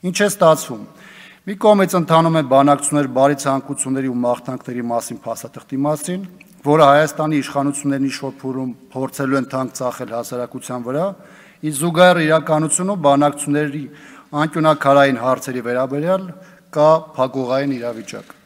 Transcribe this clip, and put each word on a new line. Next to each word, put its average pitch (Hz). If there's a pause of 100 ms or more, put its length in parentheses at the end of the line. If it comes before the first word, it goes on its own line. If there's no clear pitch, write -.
Ինչ 180
է 208
ստացվում։ 151 (560)
Մի 196
կողմից 202
ընթանում 165
են 143
բանակցություններ 143
բարի 139
ցանկությունների 135
ու 123
մաղթանքների 123
մասին 117
փաստաթղթի -
մասին, 151 (440)
որը 147
Հայաստանի 151
իշխանություններն 139
ինչ-որ 131
փուլում 131 (160)
փորձելու 135
են 127
թանկ 131
ծախել 123
հասարակության 123
վրա, 143 (580)
իսկ 156
զուգահեռ 175
իրականությունում 160
բանակցությունների 147 (480)
անկյունաքարային 147
հարցերի 127
վերաբերյալ 139 (480)
կա 151 (220)
փակուղային 131
իրավիճակ։ 113 (120)